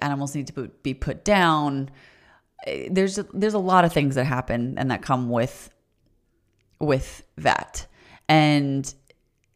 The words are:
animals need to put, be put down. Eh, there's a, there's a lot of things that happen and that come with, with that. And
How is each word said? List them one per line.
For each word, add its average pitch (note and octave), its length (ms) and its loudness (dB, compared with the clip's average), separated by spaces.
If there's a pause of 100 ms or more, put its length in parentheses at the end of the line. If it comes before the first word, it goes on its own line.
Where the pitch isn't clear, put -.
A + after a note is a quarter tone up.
animals C#3+ 320 -4
need C#3 140 -6
to - 40 -18
put, - 300 -12
be C3 120 -4
put - 300 -8
down. D3+ 680 2 (760)
Eh, C#2 240 -8
there's F#3+ 280 0
a, G3 160 -8
there's G#3 200 0
a G#3 40 0
lot F#3 260 4
of E3 80 2
things C#3+ 240 2
that B2+ 80 2
happen B2+ 540 -2
and C3 120 -2
that G#2 120 -4
come B2+ 260 -2
with, A#2+ 420 -4 (1120)
with C#3 420 -2 (140)
that. - 500 -2 (420)
And D3 640 4 (640)